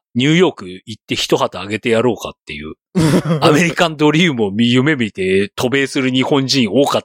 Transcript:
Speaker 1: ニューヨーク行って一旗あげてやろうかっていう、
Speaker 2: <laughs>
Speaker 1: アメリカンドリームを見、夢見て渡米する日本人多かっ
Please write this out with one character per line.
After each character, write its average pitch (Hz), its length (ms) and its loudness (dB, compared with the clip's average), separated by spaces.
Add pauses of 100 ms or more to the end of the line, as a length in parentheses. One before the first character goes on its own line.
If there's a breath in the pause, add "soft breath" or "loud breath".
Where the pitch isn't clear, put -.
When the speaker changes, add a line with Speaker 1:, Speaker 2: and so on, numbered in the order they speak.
(160)
Speaker 1:
ニ 123 100 0
ュ 147 80 4
ー - 40 4
ヨ 180 120 4
ー - 60 -4
ク 95 120 -16
行 92 320 -14
っ - 60 -20
て 120 100 -6
一 - 220 0
旗 120 240 -4
あ 95 60 -10
げ 107 100 -4
て 120 120 -4
や 113 120 2
ろ 120 120 0
う - 20 -8
か - 140 -10
っ - 20 -12 (160)
て 76 60 -12
い 76 100 -12
う、 78 100 -14 (220)
Speaker 2:
<laughs> 156 460 2
Speaker 1:
ア 160 100 4
メ 147 120 4
リ 170 100 0
カ 175 160 0
ン 156 60 -8
ド 151 160 2
リ 165 140 2
ー 156 80 0
ム 113 120 -2
を 95 60 -2
見、 117 200 2
夢 131 240 2
見 113 160 -2
て 95 440 -2
渡 127 140 -2
米 139 160 0
す 139 160 -4
る 131 80 0
日 131 140 0
本 135 240 0
人 123 240 0
多 135 160 2
か 120 120 0
っ - 60 -4